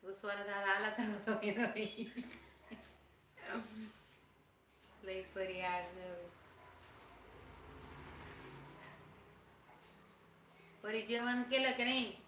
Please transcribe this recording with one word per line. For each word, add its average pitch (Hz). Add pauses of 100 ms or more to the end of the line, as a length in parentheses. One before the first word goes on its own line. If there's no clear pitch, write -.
उसवाला 202
दादा 202
आला 208
तर 214
बरं 214
होईल 208
बाई. 220 (3000)
लई 190
परी 185
आग. 180 (4000)
परी, 214
जेवण 240
केलं 262
की 240
नाही? 247 (120)